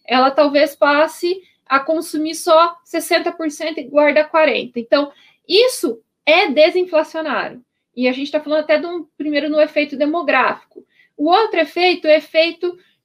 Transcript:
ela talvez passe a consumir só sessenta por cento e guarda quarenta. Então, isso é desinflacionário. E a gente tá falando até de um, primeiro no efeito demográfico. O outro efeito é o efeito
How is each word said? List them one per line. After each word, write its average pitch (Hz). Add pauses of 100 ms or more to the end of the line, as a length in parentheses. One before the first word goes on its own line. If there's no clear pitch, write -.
ela 262
talvez 294
passe 320 (240)
a 277
consumir 320
só 339
sessenta 339
por 320
cento 320
e 302
guarda 294
quarenta. 285
Então, 285 (360)
isso 381 (240)
é 330
desinflacionário. 311 (320)
E 247
a 254
gente 269
tá 302
falando 302
até 302
de 294
um, 339 (120)
primeiro 294
no 302
efeito 294
demográfico. 269 (300)
O 294
outro 415
efeito 330
é 302
o -
efeito 330 (280)